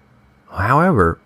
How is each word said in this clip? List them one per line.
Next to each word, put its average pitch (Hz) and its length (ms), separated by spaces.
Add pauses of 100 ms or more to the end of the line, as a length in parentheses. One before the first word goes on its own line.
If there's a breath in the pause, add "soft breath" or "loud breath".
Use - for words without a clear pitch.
(520 soft breath)
However, 113 720